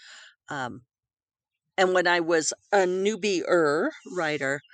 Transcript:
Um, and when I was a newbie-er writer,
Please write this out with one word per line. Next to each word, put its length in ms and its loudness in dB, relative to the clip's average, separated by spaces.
Um, 320 -10
and 160 4
when 140 2
I 140 2
was 340 0
a 60 4
newbie-er 1120 0
writer, 460 -4